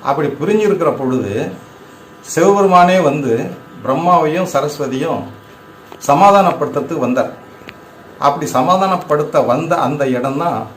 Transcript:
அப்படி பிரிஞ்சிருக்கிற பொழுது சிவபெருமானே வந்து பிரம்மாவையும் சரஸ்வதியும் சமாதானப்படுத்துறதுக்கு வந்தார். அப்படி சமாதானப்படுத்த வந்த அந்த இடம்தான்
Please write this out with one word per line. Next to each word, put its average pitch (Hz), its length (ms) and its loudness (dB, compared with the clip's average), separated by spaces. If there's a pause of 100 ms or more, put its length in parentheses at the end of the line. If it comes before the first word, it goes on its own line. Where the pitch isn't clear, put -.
அப்படி 143 240 0
பிரிஞ்சிருக்கிற 175 680 0
பொழுது 120 540 -2 (680)
சிவபெருமானே 185 800 4
வந்து 139 500 0 (360)
பிரம்மாவையும் 160 680 0
சரஸ்வதியும் 139 680 -4 (880)
சமாதானப்படுத்துறதுக்கு 165 920 2
வந்தார். 123 320 -2 (880)
அப்படி 143 320 -2
சமாதானப்படுத்த 156 920 0
வந்த 151 300 0
அந்த 135 320 -2
இடம்தான் 131 680 -4